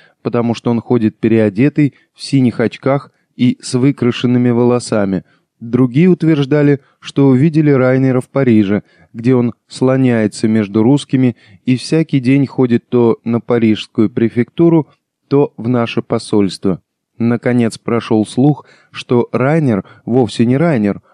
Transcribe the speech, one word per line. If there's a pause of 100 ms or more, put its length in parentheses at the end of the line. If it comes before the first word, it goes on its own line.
(220)
потому
что
он
ходит
переодетый, (200)
в
синих
очках (240)
и
с
выкрашенными
волосами. (380)
Другие
утверждали, (180)
что
увидели
Райнера
в
Париже, (300)
где
он (140)
слоняется
между
русскими (280)
и
всякий
день
ходит
то
на
парижскую
префектуру, (400)
то
в
наше
посольство. (380)
Наконец
прошел
слух, (260)
что
Райнер (220)
вовсе
не
Райнер, (120)